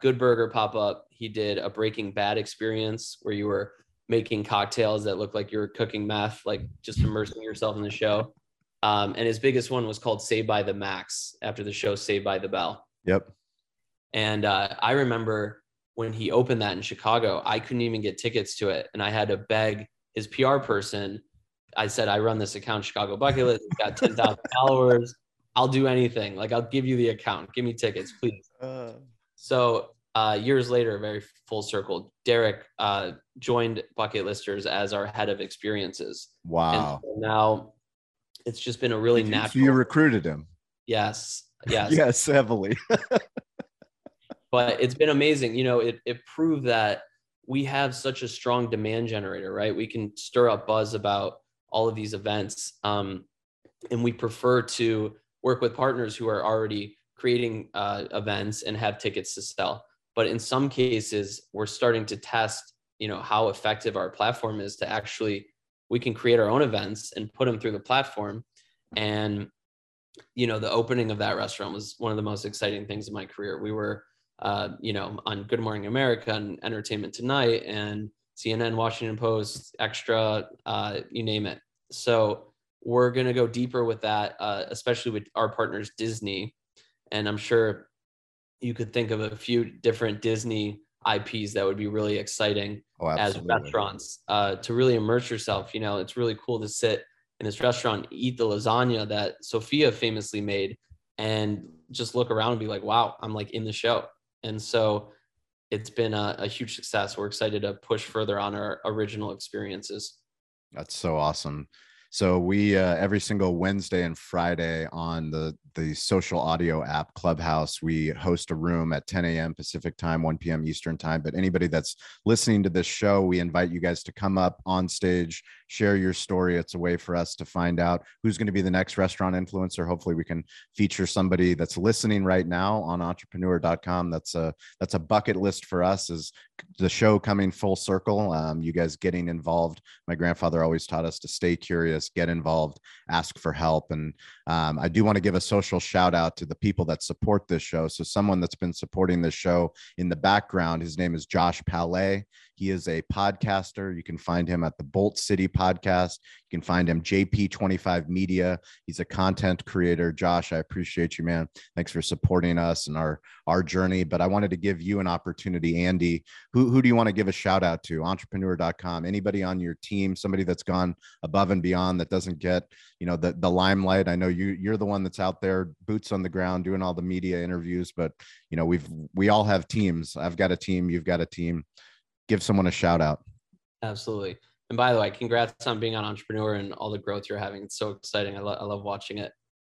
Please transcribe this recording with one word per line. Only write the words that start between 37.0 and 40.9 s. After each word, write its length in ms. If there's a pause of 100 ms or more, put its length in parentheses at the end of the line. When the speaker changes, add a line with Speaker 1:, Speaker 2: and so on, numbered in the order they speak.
Speaker 1:
so 160
now 540 (720)
it's 160
just 180
been 140
a 40
really 260
Speaker 2:
Did 40
you, 60
so 80
Speaker 1:
natural 240
Speaker 2:
you 80
recruited 520
him? 220 (400)
Speaker 1:
Yes. 600